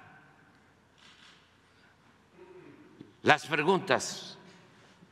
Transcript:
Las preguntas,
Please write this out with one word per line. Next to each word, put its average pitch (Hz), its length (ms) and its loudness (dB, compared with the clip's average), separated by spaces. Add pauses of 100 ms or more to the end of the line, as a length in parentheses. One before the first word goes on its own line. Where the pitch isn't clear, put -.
(3250)
Las 143 240 4
preguntas, 151 880 0 (760)